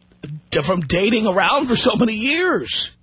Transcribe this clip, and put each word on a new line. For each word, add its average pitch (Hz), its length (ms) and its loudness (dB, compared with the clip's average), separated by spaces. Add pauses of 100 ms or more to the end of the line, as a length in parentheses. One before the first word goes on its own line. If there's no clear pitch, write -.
(500)
D-, 156 120 0
from 180 200 0
dating 214 440 0
around 202 400 2
for 247 80 0
so - 220 2
many 220 180 2
years. 285 800 -2 (100)